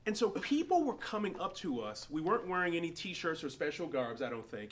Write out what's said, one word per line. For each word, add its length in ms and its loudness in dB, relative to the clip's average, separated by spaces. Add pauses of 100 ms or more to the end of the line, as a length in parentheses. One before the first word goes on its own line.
And 100 2
so 120 6
people 540 4
were 120 0
coming 440 -2
up 180 -2
to 240 -2
us. 280 -6
We 120 -2
weren't 260 2
wearing 280 2
any 140 0
T-shirts 540 -4
or 60 -2
special 380 -2
garbs, 360 0
I 80 0
don't 180 -6
think. 220 -8